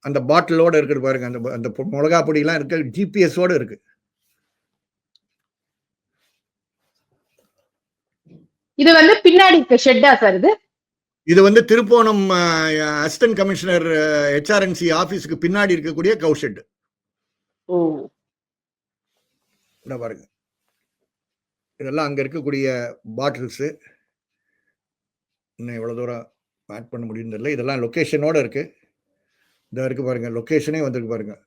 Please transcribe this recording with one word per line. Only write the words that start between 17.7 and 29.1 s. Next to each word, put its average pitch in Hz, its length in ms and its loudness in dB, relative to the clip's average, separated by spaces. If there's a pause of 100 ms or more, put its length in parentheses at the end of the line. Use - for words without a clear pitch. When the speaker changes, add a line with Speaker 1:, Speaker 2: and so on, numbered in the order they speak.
Speaker 1:
இத 131 140 -12
பாருங்க. 113 260 -12 (1600)
இதெல்லாம் 147 260 -6
அங்க 139 160 -6
இருக்கக்கூடிய 139 440 -6 (500)
பாட்டில்ஸ். 127 500 -8 (1900)
இன்னும் 120 160 -14
எவ்வளவு 117 240 -10
தூரம் 120 340 -12 (360)
ஆட் 113 200 -18
பண்ண 120 180 -12
முடியும்னு 113 280 -12
தெரியல. 113 140 -8
இதெல்லாம் 131 340 -6
லொகேஷனோட 147 540 -2
இருக்கு. 139 280 -4 (1080)